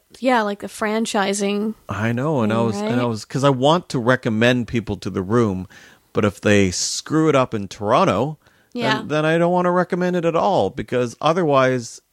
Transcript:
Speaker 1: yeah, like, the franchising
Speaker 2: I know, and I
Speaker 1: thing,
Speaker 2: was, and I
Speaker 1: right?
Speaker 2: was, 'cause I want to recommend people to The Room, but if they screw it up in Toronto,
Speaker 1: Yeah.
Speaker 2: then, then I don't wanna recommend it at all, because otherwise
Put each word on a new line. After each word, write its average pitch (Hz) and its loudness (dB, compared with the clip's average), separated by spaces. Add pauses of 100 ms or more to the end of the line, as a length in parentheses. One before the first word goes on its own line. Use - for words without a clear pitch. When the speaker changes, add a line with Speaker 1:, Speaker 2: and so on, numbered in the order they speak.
(180)
Speaker 1:
yeah, 247 0
like, 202 -4
the 208 -12
franchising 208 -2 (140)
Speaker 2:
I 107 -2
know, 131 0
and 107 0
I 113 0
Speaker 1:
thing, 117 2
Speaker 2:
was, 107 -2
and 104 -4
I 123 0
Speaker 1:
right? 123 0
Speaker 2:
was, 113 -4
'cause 131 -4
I 143 4
want 143 2
to 147 -2
recommend 120 2
people 104 -4
to 101 -10
The 98 -2
Room, 98 0 (460)
but 107 0
if 104 0
they 101 4
screw - -2
it 143 4
up 127 0
in 101 -8
Toronto, 131 0 (340)
Speaker 1:
Yeah. 220 -2
Speaker 2:
then, 220 -10
then 151 -2
I 160 2
don't 170 2
wanna 180 0
recommend 180 0
it 170 -2
at 165 0
all, 170 2
because 123 -4
otherwise 139 0 (120)